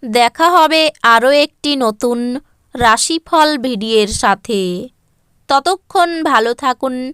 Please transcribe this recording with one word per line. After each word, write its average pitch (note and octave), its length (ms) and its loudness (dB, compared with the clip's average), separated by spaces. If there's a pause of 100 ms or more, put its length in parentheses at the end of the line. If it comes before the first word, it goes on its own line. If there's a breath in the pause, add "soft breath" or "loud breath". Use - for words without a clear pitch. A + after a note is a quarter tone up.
দেখা A#3+ 460 0
হবে D#4+ 320 4 (220)
আরও A#3 260 4 (160)
একটি - 300 -6
নতুন A#3+ 440 -2 (560)
রাশিফল C4 840 0
ভিডিওর A3 520 -2 (120)
সাথে। G3+ 400 -2 (880)
ততক্ষণ F4 600 -2 (140)
ভালো A#3+ 300 0
থাকুন B3+ 420 -6 (180)